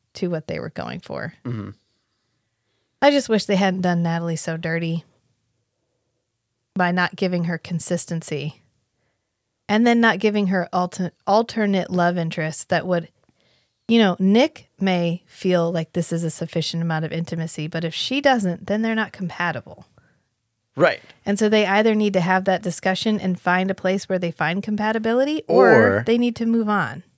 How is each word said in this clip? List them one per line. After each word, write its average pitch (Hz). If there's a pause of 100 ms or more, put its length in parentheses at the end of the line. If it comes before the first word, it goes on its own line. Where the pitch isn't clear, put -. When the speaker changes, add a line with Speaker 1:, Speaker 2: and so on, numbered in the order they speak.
(140)
Speaker 1:
to -
what 160
they -
were 147
going 65
for. - (120)
Speaker 2:
Mm-hmm. 107 (1300)
Speaker 1:
I 277
just 285
wish 220
they 208
hadn't 185
done 175
Natalie 170
so 165
dirty 165 (1700)
by 180
not 180
giving 180
her 170
consistency 165 (1040)
and 220
then 233
not 226
giving 208
her 185
alter-, 180 (140)
alternate 202
love 175
interest 160
that 170
would, 175 (800)
you 226
know, 196
Nick 208 (120)
may 175
feel 175
like 165
this 170
is 170
a 165
sufficient 165
amount 160
of 156
intimacy, 160
but 165
if 160
she -
doesn't, 208
then 208
they're 226
not 214
compatible. 170 (880)
Speaker 2:
Right. - (240)
Speaker 1:
And 202
so 214
they 214
either 214
need 208
to 185
have 185
that 190
discussion 196
and 185
find 185
a 190
place 190
where 185
they 175
find 170
compatibility, 226
or 208
Speaker 2:
Or 117
Speaker 1:
they 233
need 240
to 233
move 226
on. 160 (140)